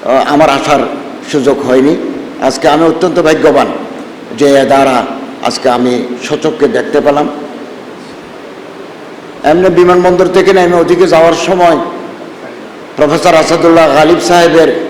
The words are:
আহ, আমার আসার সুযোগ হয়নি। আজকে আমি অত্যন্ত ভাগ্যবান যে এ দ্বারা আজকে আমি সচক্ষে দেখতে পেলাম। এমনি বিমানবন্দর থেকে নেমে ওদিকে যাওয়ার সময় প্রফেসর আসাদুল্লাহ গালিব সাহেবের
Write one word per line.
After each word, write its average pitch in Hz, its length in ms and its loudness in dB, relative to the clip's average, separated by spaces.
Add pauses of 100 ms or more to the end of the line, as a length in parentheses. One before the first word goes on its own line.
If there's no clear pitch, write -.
আহ, 131 280 0
আমার 147 180 4
আসার 139 300 0 (520)
সুযোগ 139 280 0
হয়নি। 135 360 2 (460)
আজকে 135 260 -2
আমি 151 160 2
অত্যন্ত 165 380 0
ভাগ্যবান 147 440 2 (720)
যে 139 160 4
এ 135 100 4
দ্বারা 135 420 2 (360)
আজকে 123 280 -2
আমি 123 320 -2 (200)
সচক্ষে 151 460 -2
দেখতে 123 320 -2
পেলাম। 143 280 0 (2250)
এমনি 180 260 2
বিমানবন্দর 180 560 4
থেকে 185 260 2
নেমে 180 240 2
ওদিকে 170 300 2
যাওয়ার 165 260 4
সময় 170 440 2 (1200)
প্রফেসর 165 380 2
আসাদুল্লাহ 160 600 4
গালিব 156 260 4
সাহেবের 165 680 2